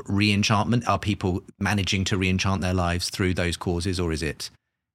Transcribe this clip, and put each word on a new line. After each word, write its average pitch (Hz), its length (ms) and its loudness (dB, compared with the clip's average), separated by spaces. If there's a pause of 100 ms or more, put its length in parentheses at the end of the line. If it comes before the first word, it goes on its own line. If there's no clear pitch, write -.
re-enchantment? 104 800 2
Are 101 100 2
people 95 440 -2 (160)
managing 98 460 0
to 98 140 0
re-enchant 95 420 0
their 92 140 0
lives 87 360 0
through 92 240 0
those 87 220 -2
causes, 90 420 -2
or 85 140 -2
is 76 100 -4
it - 280 -6 (440)